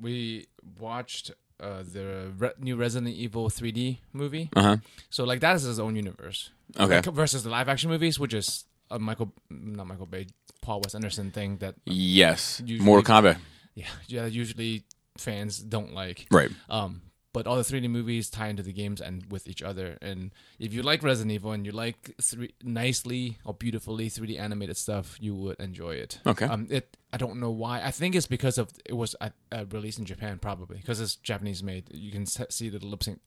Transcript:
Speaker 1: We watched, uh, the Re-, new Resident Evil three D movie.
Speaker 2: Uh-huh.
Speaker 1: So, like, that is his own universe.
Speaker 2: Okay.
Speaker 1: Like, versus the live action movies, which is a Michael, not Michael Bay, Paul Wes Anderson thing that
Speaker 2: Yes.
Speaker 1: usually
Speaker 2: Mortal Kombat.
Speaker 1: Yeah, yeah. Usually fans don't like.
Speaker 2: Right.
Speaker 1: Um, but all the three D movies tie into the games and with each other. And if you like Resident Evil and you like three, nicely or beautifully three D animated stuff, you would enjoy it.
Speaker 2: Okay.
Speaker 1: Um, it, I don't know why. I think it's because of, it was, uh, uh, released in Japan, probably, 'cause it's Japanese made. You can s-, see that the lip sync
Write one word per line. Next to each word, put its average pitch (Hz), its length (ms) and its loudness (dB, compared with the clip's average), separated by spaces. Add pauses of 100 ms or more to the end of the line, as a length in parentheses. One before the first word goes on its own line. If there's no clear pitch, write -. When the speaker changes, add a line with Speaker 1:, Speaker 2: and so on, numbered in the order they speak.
Speaker 1:
We 113 460 -8 (320)
watched, 117 520 -10 (300)
uh, 95 220 -10
the 95 540 -10
Re-, 113 140 0 (100)
new 127 160 -4
Resident 120 380 0
Evil 113 360 -2
three 113 220 -4
D 123 280 -2 (120)
movie. 147 420 -6
Speaker 2:
Uh-huh. 101 220 8 (340)
Speaker 1:
So, 127 140 -2
like, 123 160 0
that 175 160 6
is 151 60 2
his 117 180 -2
own 110 160 -2
universe. 98 540 -8 (280)
Speaker 2:
Okay. 95 180 8
Speaker 1:
Like, 87 100 6
versus 147 360 2
the 113 80 -4
live 120 180 0
action 139 220 0
movies, 160 280 2
which 123 160 -2
is - 300 -2 (260)
a 104 80 -6
Michael, 110 340 -4 (180)
not 95 360 -10
Michael 92 200 -12
Bay, 95 200 -10 (340)
Paul 104 240 -6
Wes 101 100 -8
Anderson 104 360 -6
thing 101 280 -6
that 95 160 -8 (120)
Speaker 2:
Yes. 92 800 8
Speaker 1:
usually 113 200 0
Speaker 2:
Mortal 104 300 12
Kombat. 95 240 12 (360)
Speaker 1:
Yeah, 98 120 -12 (200)
yeah. 117 200 -6
Usually 113 580 -4 (340)
fans 104 400 -6
don't 107 360 -6
like. 92 360 -10
Speaker 2:
Right. 73 200 10 (200)
Speaker 1:
Um, 95 320 -4 (320)
but 113 120 -2
all 123 100 2
the 123 80 2
three 131 160 -2
D 123 80 -2
movies 117 420 -2
tie 110 180 -6
into 101 140 -6
the 95 100 -8
games 101 300 -6
and 92 280 -10
with 98 160 -8
each - 160 -12
other. 92 380 -8
And 95 320 -8 (260)
if 110 140 -8
you 120 100 -4
like 147 200 0
Resident 113 300 2
Evil 107 200 -4
and 101 140 -6
you 104 60 -8
like 113 400 -8 (100)
three, 120 400 -4
nicely 123 840 -2
or 107 80 -8
beautifully 113 560 -4
three 110 200 -6
D 98 100 -6
animated 101 400 -6
stuff, 101 420 -4
you 104 140 -4
would 95 260 -6
enjoy 87 360 -8
it. - 300 -10
Speaker 2:
Okay. 113 200 2
Speaker 1:
Um, 110 240 -2
it, - 260 -4 (160)
I 117 60 -8
don't 120 220 -4
know 117 100 -2
why. 113 320 -6
I 135 80 -2
think 180 240 -2
it's 175 120 2
because 127 300 0
of, 120 140 -2 (160)
it - 80 -6
was, 113 260 -4
uh, 107 80 -6 (240)
uh, 110 180 -6
released 107 280 -8
in 110 80 -6
Japan, 95 320 -8
probably, 92 420 -8
'cause 110 200 -4
it's 107 160 -4
Japanese 98 460 -4
made. 92 300 -8
You 98 180 -12
can 101 120 -6
s-, 95 180 -4 (100)
see 113 200 -6
that 101 100 -8
the 101 60 -12
lip 101 180 -8
sync 101 220 -8